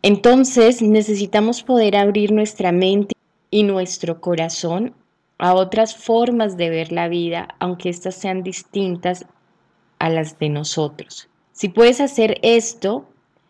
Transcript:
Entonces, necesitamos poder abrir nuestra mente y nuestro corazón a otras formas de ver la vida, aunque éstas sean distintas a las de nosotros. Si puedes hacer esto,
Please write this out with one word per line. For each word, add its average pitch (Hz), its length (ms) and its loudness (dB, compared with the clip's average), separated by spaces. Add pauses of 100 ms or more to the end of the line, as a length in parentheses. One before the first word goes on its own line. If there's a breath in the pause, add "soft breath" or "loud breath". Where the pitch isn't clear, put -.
Entonces, 240 800 4
necesitamos 214 800 0
poder 220 340 2
abrir 202 360 2
nuestra 214 400 0
mente 196 420 0 (380)
y 208 100 2
nuestro 185 580 -4
corazón 170 760 -4 (440)
a 180 160 2
otras 214 420 0
formas 226 600 -2
de 170 120 -2
ver 165 240 -4
la 170 160 -4
vida, 170 500 -6
aunque 180 320 -6
éstas 175 240 -10
sean 185 280 -8
distintas 180 800 -6 (760)
a 165 100 -2
las 160 300 -4
de 156 100 -4
nosotros. 151 800 -8 (240)
Si - 160 -6
puedes 240 320 4
hacer 240 420 0
esto, 233 600 0 (460)